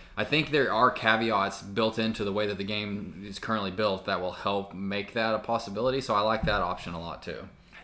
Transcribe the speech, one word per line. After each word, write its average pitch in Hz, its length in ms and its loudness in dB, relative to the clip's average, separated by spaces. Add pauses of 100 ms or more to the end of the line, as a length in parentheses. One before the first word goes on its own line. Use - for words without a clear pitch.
(160)
I 107 80 0
think 143 260 2
there 131 220 4
are 120 180 6
caveats 110 720 2
built 110 360 0
into 110 260 0
the 98 80 0
way 104 140 0
that 101 100 -2
the 98 80 -6
game 101 600 -6
is 98 120 -10
currently 104 320 -2
built 95 360 0
that 95 160 0
will 90 100 -2
help 101 400 -2
make 98 400 -4
that 113 220 2
a 110 40 0
possibility. 117 640 0
So 120 140 0
I 101 60 4
like 110 240 2
that 104 180 2
option 87 320 -4
a 85 60 -6
lot 82 220 -10
too. 67 260 -10 (360)